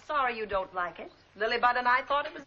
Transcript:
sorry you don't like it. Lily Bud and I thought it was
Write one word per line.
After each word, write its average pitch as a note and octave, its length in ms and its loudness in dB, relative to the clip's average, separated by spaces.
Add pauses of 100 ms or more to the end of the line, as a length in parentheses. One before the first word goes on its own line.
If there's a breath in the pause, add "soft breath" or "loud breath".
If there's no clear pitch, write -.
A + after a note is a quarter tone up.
sorry C4 300 0
you A3 80 -6
don't F#3+ 280 -2
like F3 260 -4
it. - 120 -12 (240)
Lily A3 220 0
Bud A#3+ 200 4
and B3 100 0
I B3 140 4
thought C#4+ 240 0
it D#4 80 -10
was E4 140 -12